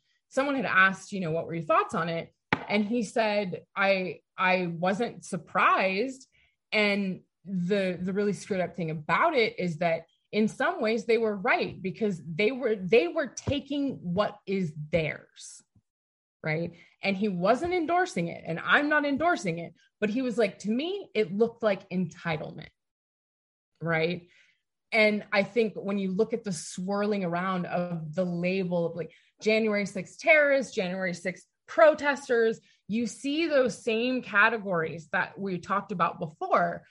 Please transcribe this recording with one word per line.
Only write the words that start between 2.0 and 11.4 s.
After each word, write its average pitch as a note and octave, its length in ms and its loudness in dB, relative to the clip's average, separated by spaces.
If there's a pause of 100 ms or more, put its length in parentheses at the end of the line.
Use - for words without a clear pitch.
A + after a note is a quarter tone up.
it?" E3 240 -6 (360)
And G#3 160 2
he A#3+ 180 0
said, G#3 600 0 (120)
"I, F#3+ 460 2 (160)
I F#3 300 2
wasn't F3+ 580 -2
surprised." A3 1000 0 (460)
And G3+ 480 0 (240)
the, F#3 560 0
the F#3 120 -4
really G3+ 220 0
screwed - 260 -4
up E3+ 160 -4
thing E3 140 -4
about G3 440 2
it A#3 240 2
is E3 200 -2
that E3 240 0 (300)
in G#3+ 160 4
some D#4+ 340 -2
ways A3 240 0
they A3+ 120 4
were A3 180 0
right, A3+ 440 0